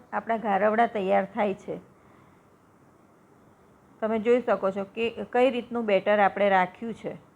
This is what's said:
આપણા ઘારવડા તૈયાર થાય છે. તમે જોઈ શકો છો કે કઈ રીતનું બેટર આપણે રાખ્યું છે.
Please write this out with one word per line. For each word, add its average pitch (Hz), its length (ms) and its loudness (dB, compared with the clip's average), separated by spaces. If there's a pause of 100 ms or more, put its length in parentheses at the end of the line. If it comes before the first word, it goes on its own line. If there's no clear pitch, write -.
(140)
આપણા 220 240 -4
ઘારવડા 214 500 2
તૈયાર 196 380 0
થાય 208 280 -2
છે. 170 260 -12 (2250)
તમે 220 200 -2
જોઈ 240 220 4
શકો 196 300 0
છો 196 120 -6
કે 220 460 -6
કઈ 247 200 4
રીતનું 233 360 -6
બેટર 208 340 2
આપણે 196 300 2
રાખ્યું 190 440 0
છે. - 240 -12 (180)